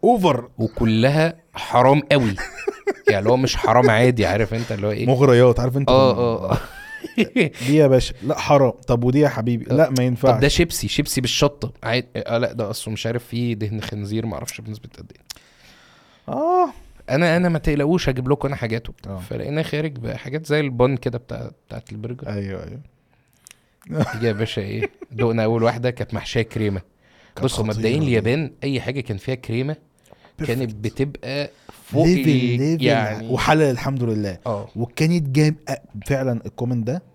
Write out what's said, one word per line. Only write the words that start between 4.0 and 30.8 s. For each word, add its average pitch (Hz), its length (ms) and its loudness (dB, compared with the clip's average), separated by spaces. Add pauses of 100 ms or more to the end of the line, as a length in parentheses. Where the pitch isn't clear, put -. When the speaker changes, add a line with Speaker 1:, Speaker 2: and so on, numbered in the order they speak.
Speaker 2:
عارف 104 280 0
أنت 113 180 -6
اللي 104 160 -4
هو 107 40 0
إيه؟ 107 160 -4
Speaker 1:
مغريات، 123 520 6
عارف 123 180 0
أنت 135 120 0
Speaker 2:
آه، 131 220 6
Speaker 1:
لما 117 100 0
Speaker 2:
آه، 117 300 -2
آه. - 60 2 (600)
<laughs> 170 500 0
Speaker 1:
دي 143 80 4
يا 151 120 8
باشا، 131 260 4 (100)
لا، 135 160 -4
حرام. 135 320 4 (160)
طب 120 160 2
ودي 127 160 2
يا 147 100 6
حبيبي؟ 120 420 -4
Speaker 2:
آه. - 40 2
Speaker 1:
لا، 151 220 4
ما 123 60 2
ينفعش. 127 280 2
Speaker 2:
طب 117 80 2
ده 139 80 4
شيبسي، - 400 0
شيبسي - 340 -2
بالشطة. - 500 -2 (120)
عادي. 120 320 -2
آه، 113 220 -4
لا، 120 160 -2
ده 110 160 -4
أصله 107 240 -8
مش 104 120 -8
عارف 117 200 -4
فيه 120 280 -4
دهن 104 280 -6
خنزير، 104 440 -6
ما 107 80 -6
أعرفش - 280 -10
بنسبة 110 360 -14
قد - 180 -20
إيه. - 60 -20 (1120)
Speaker 1:
آه. 339 340 2 (400)
Speaker 2:
أنا، 165 280 2
أنا 180 120 2
ما 165 100 0
تقلقوش، 151 500 0
هجيب 127 200 -2
لكم 139 180 0
أنا 139 80 -4
حاجاته. 117 380 -6 (140)
Speaker 1:
آه. 98 120 -10
Speaker 2:
فلقينا 135 440 -6
خارج 151 340 -6
بحاجات 120 480 -10
زي 147 140 0
البان 131 380 2
كده 123 200 -4
بتاع، 120 340 -12 (160)
بتاعت 110 240 -14
البرجر. 117 360 -12
Speaker 1:
أيوه، 98 360 -8
أيوه. - 1400 -12
Speaker 2:
تيجي 113 240 -4
يا 113 40 2
باشا 107 300 -4
إيه؟ 104 280 -6 (220)
دقنا 113 320 0
أول 113 200 0
واحدة، 120 280 0
كانت 120 220 -8
محشية - 280 -4
كريمة. 104 400 -4 (540)
Speaker 1:
كانت 123 100 -4
Speaker 2:
بص، 131 80 0
Speaker 1:
خطيرة 110 200 -2
Speaker 2:
مبدئيًا 113 260 0
Speaker 1:
دي. 156 60 0
Speaker 2:
اليابان 123 460 0 (120)
أي 139 180 -2
حاجة 139 200 -6
كان 107 160 -8
فيها 131 180 -6
كريمة 127 400 -6 (720)
كانت 131 280 -4
Speaker 1:
بيرفكت. - 0 -
Speaker 2:
بتبقى 135 760 -6 (340)